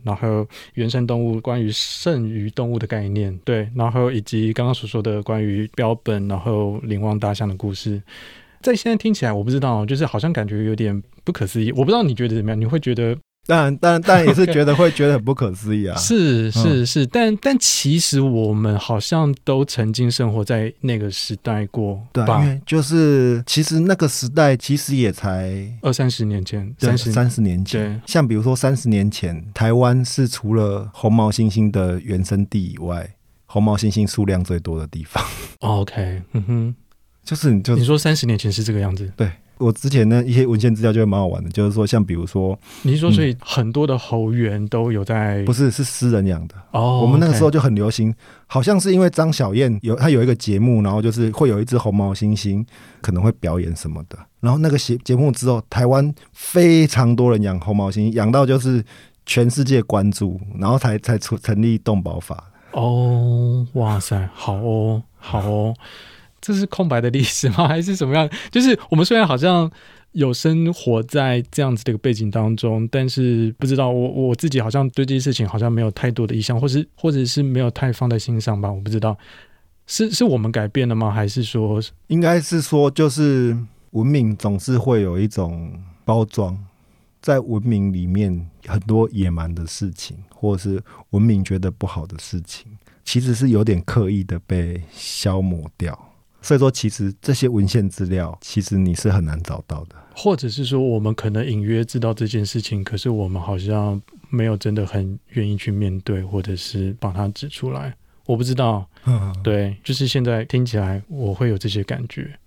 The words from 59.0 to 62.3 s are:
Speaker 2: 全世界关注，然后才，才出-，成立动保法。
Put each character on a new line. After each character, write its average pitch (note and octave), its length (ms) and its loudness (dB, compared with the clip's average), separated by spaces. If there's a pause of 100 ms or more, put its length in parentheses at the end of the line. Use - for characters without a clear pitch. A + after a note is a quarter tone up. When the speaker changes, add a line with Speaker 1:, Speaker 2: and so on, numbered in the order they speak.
Speaker 2:
全 A#2+ 240 2
世 C#3 140 2
界 B2+ 200 4
关 G#2 280 2
注， F#2 300 -2 (180)
然 G2 100 0
后 B2 80 4
才， G#2+ 220 0
才 A2+ 180 0
出-， G#2+ 220 -4
成 G#2+ 240 0
立 A2+ 160 2
动 G2+ 240 0
保 E2+ 160 -6
法。 - 320 -12 (220)